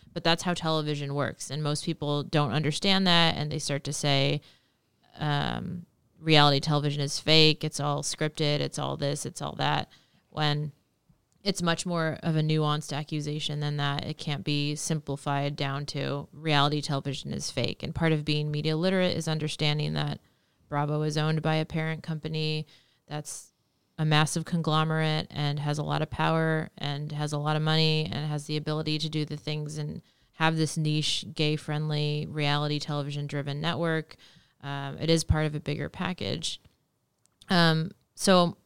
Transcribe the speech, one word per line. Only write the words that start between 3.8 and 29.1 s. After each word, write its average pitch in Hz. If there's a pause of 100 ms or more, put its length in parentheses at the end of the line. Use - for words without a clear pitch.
to 151
say, 143 (760)
um, 143 (340)
reality 147
television 147
is 143
fake, 156
it's 156
all 143
scripted, 151
it's 139
all 139
this, 147
it's -
all 143
that, 147 (400)
when 147 (680)
it's 196
much 170
more 165
of 160
a 156
nuanced 151
accusation 147
than 147
that. 143
It -
can't 147
be 147
simplified 143
down 143
to 139
reality 147
television 139
is -
fake. -
And -
part 165
of 151
being 151
media 151
literate 185
is 160
understanding 151
that 147 (480)
Bravo 147
is 151
owned 156
by 156
a 156
parent 160
company 156 (420)
that's - (460)
a 160
massive 156
conglomerate 156
and 147
has 147
a 147
lot 151
of 156
power 160 (100)
and 147
has 147
a 147
lot 151
of 156
money 156
and 151
has 151
the 151
ability 156
to 156
do 156